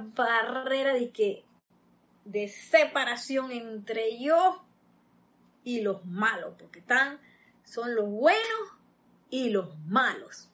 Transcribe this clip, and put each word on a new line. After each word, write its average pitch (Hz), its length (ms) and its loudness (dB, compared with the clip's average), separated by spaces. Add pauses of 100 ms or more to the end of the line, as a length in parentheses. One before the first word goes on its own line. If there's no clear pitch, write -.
(140)
barrera 254 760 0
de 240 180 0
que, 202 340 -2 (800)
de 208 240 -4
separación 262 1040 0
entre 226 680 -6
yo 339 440 4 (1040)
y 240 160 -2
los 180 240 -2
malos, 190 520 -2
porque - 200 -20
están, 277 420 0 (440)
son 240 300 -6
los 208 140 2
buenos 415 640 2 (560)
y 254 220 -2
los 170 300 -2
malos. 202 720 -2